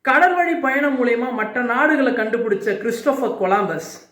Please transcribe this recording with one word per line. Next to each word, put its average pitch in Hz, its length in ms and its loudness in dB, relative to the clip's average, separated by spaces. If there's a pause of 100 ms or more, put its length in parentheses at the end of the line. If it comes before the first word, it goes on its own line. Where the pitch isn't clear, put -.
கடல் 320 340 4
வழி 339 200 0
பயணம் 269 520 0
மூலியமா 247 260 0
மற்ற 214 300 -4
நாடுகளை 269 500 2
கண்டுபிடிச்ச 220 640 -2
கிறிஸ்டோபர் 269 600 -2
கொலம்பஸ் 185 720 -2